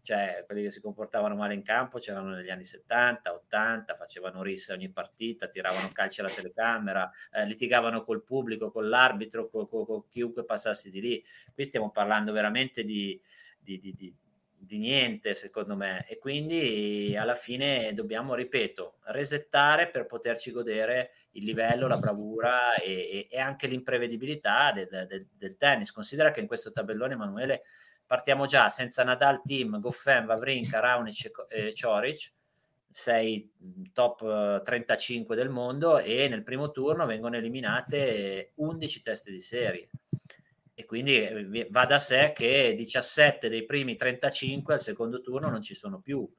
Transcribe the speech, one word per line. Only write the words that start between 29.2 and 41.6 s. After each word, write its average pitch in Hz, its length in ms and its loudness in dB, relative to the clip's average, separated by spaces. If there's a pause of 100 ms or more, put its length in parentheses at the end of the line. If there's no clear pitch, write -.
Thiem, 123 380 -2
Goffin, 120 480 2
Wawrinka, 113 540 0
Raonic 120 460 2
e - 40 -10
Co-, - 180 -14
e 110 320 -4
Coric, 120 520 0 (580)
sei, 113 580 0 (160)
mm, 92 280 -14
top, 120 300 2
eh, 104 420 2
trentacinque 117 720 -2
del 127 120 0
mondo, 139 500 2
e 127 300 2
nel 110 140 -4
primo 139 300 -4
turno 151 340 0
vengono 117 300 -4
eliminate 117 1200 -2
undici 160 440 -4
teste 107 300 -6
di 92 100 -12
serie. 104 480 -4 (840)
E - 120 -16
quindi, 123 360 2
eh, 104 220 -4
vi-, 110 260 -4